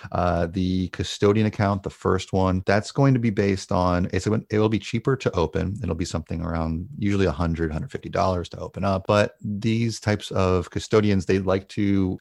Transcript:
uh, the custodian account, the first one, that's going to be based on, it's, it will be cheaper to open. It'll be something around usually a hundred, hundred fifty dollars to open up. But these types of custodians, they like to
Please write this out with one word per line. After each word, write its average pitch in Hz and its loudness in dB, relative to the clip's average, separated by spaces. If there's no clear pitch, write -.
uh, 87 0
the 92 0
custodian 104 2
account, 101 0
the 95 -6
first - -2
one, 95 2
that's 101 2
going 139 4
to 123 2
be 117 0
based 101 0
on, 90 2
it's, 92 0
it 107 0
will 110 4
be 110 0
cheaper 127 -2
to - -2
open. 87 -2
It'll 87 -2
be 85 -4
something 82 -6
around 82 -4
usually 101 0
a 85 2
hundred, 82 -2
hundred 76 -6
fifty - -10
dollars 92 -2
to - -16
open 87 -10
up. 95 -2
But 104 2
these 110 -2
types 104 -2
of 92 2
custodians, 104 2
they 95 2
like 95 0
to 98 0